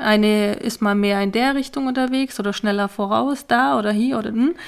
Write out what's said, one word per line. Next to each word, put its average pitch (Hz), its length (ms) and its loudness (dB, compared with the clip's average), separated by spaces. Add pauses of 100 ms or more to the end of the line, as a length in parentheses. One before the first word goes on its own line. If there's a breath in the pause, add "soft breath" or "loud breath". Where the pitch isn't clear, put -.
Eine 214 540 4
ist - 260 -6
mal 202 140 2
mehr 202 260 2
in 196 100 0
der 254 240 0
Richtung 269 320 -4
unterwegs 262 520 -2
oder 202 140 -2
schneller 202 340 -2
voraus, 226 600 -2
da 262 300 2
oder 208 140 0
hier 240 260 0
oder, 220 120 -4
hm. 247 260 0 (120)